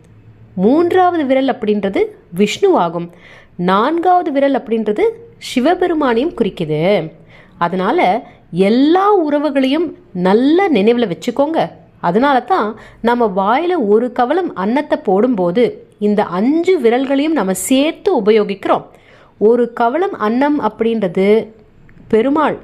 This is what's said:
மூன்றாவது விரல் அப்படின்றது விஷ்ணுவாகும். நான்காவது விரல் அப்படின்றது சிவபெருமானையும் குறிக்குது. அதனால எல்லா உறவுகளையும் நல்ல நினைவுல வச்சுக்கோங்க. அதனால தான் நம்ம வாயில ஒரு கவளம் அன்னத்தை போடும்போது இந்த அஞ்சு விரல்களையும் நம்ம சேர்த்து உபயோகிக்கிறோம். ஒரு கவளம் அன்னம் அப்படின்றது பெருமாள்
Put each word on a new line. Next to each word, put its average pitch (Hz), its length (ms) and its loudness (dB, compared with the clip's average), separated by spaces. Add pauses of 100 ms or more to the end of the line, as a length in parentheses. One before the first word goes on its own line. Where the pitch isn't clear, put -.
(560)
மூன்றாவது 339 680 2
விரல் 262 280 0
அப்படின்றது 208 460 -2 (360)
விஷ்ணுவாகும். 185 720 0 (480)
நான்காவது 320 760 0
விரல் 277 260 0
அப்படின்றது 220 460 -2 (400)
சிவபெருமானையும் 302 880 0
குறிக்குது. 156 480 -4 (760)
அதனால 185 400 -2 (640)
எல்லா 285 440 2 (100)
உறவுகளையும் 294 720 0 (340)
நல்ல 262 480 2
நினைவுல 233 380 2
வச்சுக்கோங்க. 269 520 -4 (420)
அதனால 240 420 2
தான் 359 260 -2 (320)
நம்ம 240 220 0 (120)
வாயில 240 380 0 (160)
ஒரு 226 240 2
கவளம் 262 420 -2
அன்னத்தை 254 440 -2
போடும்போது 202 680 0 (340)
இந்த 208 220 0 (120)
அஞ்சு 311 460 0
விரல்களையும் 269 600 0
நம்ம 190 220 -2
சேர்த்து 294 560 0
உபயோகிக்கிறோம். 208 720 0 (540)
ஒரு 240 320 4
கவளம் 294 460 -2
அன்னம் 262 420 0
அப்படின்றது 208 680 -2 (800)
பெருமாள் 262 560 2